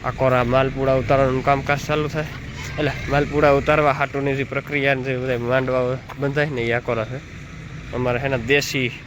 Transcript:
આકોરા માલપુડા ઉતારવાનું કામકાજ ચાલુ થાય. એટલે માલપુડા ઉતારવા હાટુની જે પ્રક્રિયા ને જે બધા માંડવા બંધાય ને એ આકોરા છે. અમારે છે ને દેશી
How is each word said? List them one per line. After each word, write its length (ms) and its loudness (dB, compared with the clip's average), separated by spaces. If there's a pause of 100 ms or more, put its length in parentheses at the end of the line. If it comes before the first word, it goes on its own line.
આકોરા 380 2
માલપુડા 520 2
ઉતારવાનું 480 2
કામકાજ 440 2
ચાલુ 200 0
થાય. 180 -4 (520)
એટલે 140 0 (180)
માલપુડા 420 4
ઉતારવા 400 4
હાટુની 440 0
જે 80 -2
પ્રક્રિયા 500 0
ને 100 -2
જે 140 -2
બધા 200 -2
માંડવા 600 0 (220)
બંધાય 300 0
ને 120 -4
એ 100 0
આકોરા 340 0
છે. 140 -8 (720)
અમારે 260 0
છે 80 -2
ને 100 0
દેશી 540 0 (160)